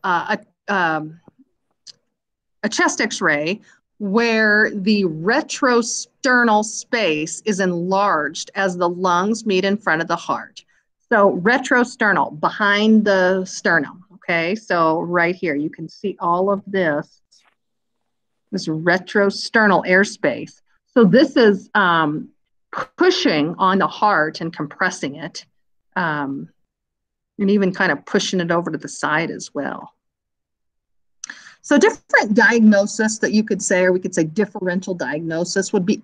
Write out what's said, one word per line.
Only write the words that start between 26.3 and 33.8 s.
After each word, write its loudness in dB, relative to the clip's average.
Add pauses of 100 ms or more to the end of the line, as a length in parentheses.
and 2
even 2
kind 0
of -6
pushing -2
it -2
over -2
to -6
the -14
side -4
as -14
well. -10 (1700)
So 2
different 2
diagnosis 4
that -2
you 2
could -2
say, 2